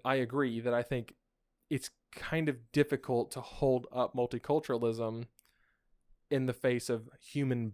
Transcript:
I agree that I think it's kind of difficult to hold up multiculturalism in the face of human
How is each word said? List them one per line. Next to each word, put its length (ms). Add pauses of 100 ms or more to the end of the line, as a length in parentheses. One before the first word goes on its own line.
I 100
agree 460
that 120
I 100
think 320 (540)
it's 200 (260)
kind 340
of 220
difficult 600
to 100
hold 500
up 240
multiculturalism 1080 (1080)
in 160
the 60
face 360
of 200 (100)
human 540